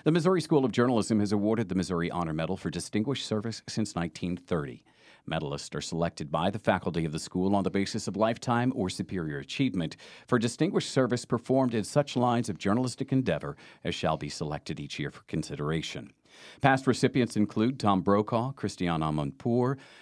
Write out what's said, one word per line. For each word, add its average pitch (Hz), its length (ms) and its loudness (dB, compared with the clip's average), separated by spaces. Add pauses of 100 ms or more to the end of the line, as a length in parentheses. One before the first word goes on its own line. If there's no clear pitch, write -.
The 156 80 4
Missouri 175 280 4
School 147 240 4
of 123 60 2
Journalism 113 480 4
has 104 140 2
awarded 104 360 2
the 92 60 -2
Missouri 85 380 0
Honor 85 200 -2
Medal 80 240 -2
for 90 140 -4
distinguished 110 560 -2
service 110 420 -4
since - 280 -4
nineteen 87 400 -4
thirty. 73 480 -4 (440)
Medalists 73 460 -4
are 76 60 -6
selected 82 500 -4
by 80 200 0
the 107 100 -4
faculty 85 440 0
of 80 60 -2
the 80 80 -4
school 95 380 0
on 98 80 2
the - 60 -2
basis 98 360 -2
of 98 100 -6
lifetime 117 600 0
or 95 120 0
superior 82 500 -6
achievement 92 580 -2 (320)
for 123 100 4
distinguished 156 540 0
service 123 320 2
performed 127 500 0
in 110 80 0
such 143 320 0
lines 120 340 2
of 90 100 -4
journalistic 123 520 0
endeavor 80 460 0 (260)
as 85 100 -4
shall 80 240 0
be 73 120 -6
selected 76 500 -6
each 73 220 -8
year 71 100 -4
for - 140 -18
consideration. 76 880 -4 (480)
Past 135 260 4
recipients 123 480 2
include 110 460 2
Tom 101 220 4
Brokaw, 107 500 2
Christiane 87 480 -2
Amanpour, 117 760 0 (240)